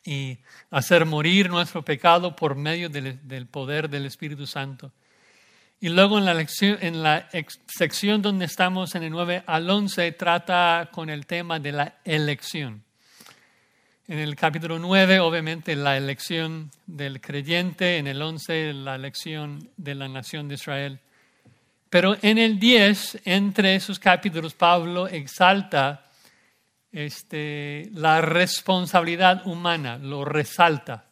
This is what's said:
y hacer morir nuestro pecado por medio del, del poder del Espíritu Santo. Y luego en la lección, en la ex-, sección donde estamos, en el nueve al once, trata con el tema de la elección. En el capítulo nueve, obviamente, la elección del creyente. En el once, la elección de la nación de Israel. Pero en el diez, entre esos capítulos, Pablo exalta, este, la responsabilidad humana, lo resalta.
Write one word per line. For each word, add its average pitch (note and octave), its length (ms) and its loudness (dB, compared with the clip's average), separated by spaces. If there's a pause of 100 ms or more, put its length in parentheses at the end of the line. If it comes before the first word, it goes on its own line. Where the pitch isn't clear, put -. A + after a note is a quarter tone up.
y C3+ 360 -8 (320)
hacer D#3+ 340 4
morir E3+ 440 2
nuestro E3+ 360 -4
pecado E3+ 500 2
por C#3+ 200 -2
medio D#3+ 340 -4
del, C3+ 360 -10
del B2+ 220 -12
poder D3 420 -6
del C#3 180 -6
Espíritu C#3+ 380 -12
Santo. C3+ 460 -12 (880)
Y F#3 80 -6
luego G3 300 6
en G3 80 2
la F3 80 2
lección, G3 480 0
en E3 200 -4
la D#3 300 2
ex-, - 340 -10
sección G3+ 560 -2
donde F#3+ 220 -2
estamos, F#3 500 -2
en E3+ 100 -6
el D#3+ 80 -6
nueve F3 340 -4
al E3 240 -2
once, F#3+ 420 0
trata E3+ 800 0
con D#3+ 180 -10
el D3 160 -10
tema E3+ 360 -6
de C#3+ 100 -6
la D3 320 -4
elección. D3 800 -4 (1200)
En D#3 140 -8
el D3+ 160 -4
capítulo E3 440 -2
nueve, F#3+ 420 6
obviamente, D#3+ 560 -2
la C#3+ 180 2
elección D#3 760 -6 (160)
del C#3+ 340 -10
creyente. E3+ 800 0
En C#3+ 80 -4
el C#3 140 -6
once, D#3+ 520 -4
la C3+ 220 -8
elección D3 840 -10
de C#3+ 180 -10
la C#3 140 -10
nación C#3+ 400 -10
de C#3 60 -8
Israel. C#3 440 -8 (960)
Pero F#3+ 300 6
en A3 160 4
el A3 200 2
diez, G#3 640 4
entre F#3+ 520 2
esos F#3+ 240 -6
capítulos, F3 560 0
Pablo F3 520 2
exalta, E3 1000 0 (840)
este, D3 1000 -10
la D#3+ 260 4
responsabilidad F3+ 1300 2
humana, E3 540 -4
lo C#3 260 -8
resalta. D3 880 0